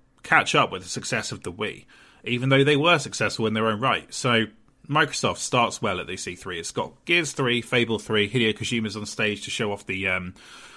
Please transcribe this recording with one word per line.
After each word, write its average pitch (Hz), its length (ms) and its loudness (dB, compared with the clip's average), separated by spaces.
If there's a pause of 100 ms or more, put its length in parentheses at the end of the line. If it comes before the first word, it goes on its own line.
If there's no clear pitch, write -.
(240)
catch - 320 4
up 131 160 4
with 92 120 -8
the 90 60 -14
success - 420 -6
of 101 120 -10
the 92 80 -8
Wii, 101 340 -8 (400)
even 123 240 0
though 135 160 8
they 147 100 6
were 160 240 6
successful 113 480 -2
in 107 60 0
their 110 140 2
own 107 120 0
right. 110 340 0
So 117 320 2 (440)
Microsoft 139 480 0
starts 120 440 0
well 95 180 0
at 78 80 -8
this 92 200 -8
E 90 80 -8
three. 87 240 -8
It's 82 120 -8
got - 340 -8
Gears 170 260 0
three, 120 300 0
Fable 113 380 0
three, 104 300 0
Hideo 110 280 2
Kojima's 110 400 -4
on 107 80 -8
stage 107 380 -4
to - 80 -10
show 107 200 -2
off 101 140 -8
the, 95 220 -4
um, 92 260 -4 (440)